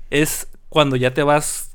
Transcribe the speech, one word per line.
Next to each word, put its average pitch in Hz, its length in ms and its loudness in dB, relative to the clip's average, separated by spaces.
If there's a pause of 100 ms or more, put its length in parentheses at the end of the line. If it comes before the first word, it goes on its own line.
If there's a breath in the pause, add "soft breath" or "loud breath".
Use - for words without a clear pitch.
(100)
es - 380 0 (200)
cuando 143 280 2
ya 127 180 0
te 151 80 2
vas, 147 520 0